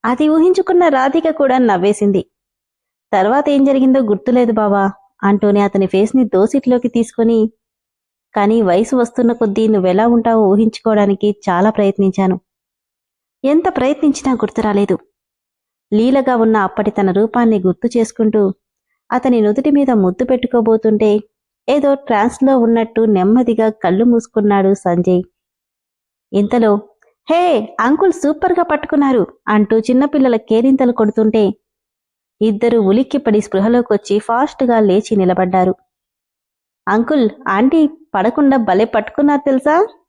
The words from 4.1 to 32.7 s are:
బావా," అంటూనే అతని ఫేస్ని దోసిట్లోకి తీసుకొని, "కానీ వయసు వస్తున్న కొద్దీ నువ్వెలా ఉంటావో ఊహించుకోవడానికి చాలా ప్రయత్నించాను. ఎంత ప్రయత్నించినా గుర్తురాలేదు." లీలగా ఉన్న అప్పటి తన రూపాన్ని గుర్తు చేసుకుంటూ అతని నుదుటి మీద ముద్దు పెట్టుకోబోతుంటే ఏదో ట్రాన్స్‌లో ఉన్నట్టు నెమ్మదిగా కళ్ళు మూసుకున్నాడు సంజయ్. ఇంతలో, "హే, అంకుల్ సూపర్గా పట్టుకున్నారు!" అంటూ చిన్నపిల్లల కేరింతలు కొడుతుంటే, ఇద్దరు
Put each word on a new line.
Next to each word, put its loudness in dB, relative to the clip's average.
బావా," 0
అంటూనే 2
అతని 0
ఫేస్ని 2
దోసిట్లోకి 0
తీసుకొని, 0
"కానీ 0
వయసు 0
వస్తున్న 0
కొద్దీ -2
నువ్వెలా 2
ఉంటావో 2
ఊహించుకోవడానికి 0
చాలా 0
ప్రయత్నించాను. -2
ఎంత 0
ప్రయత్నించినా -2
గుర్తురాలేదు." -2
లీలగా 0
ఉన్న 2
అప్పటి -2
తన -2
రూపాన్ని 0
గుర్తు -2
చేసుకుంటూ -2
అతని 0
నుదుటి 0
మీద 2
ముద్దు 0
పెట్టుకోబోతుంటే 0
ఏదో 0
ట్రాన్స్‌లో 0
ఉన్నట్టు 0
నెమ్మదిగా 2
కళ్ళు -2
మూసుకున్నాడు 0
సంజయ్. -2
ఇంతలో, 0
"హే, 0
అంకుల్ 0
సూపర్గా -2
పట్టుకున్నారు!" -2
అంటూ 0
చిన్నపిల్లల 0
కేరింతలు 0
కొడుతుంటే, 0
ఇద్దరు 0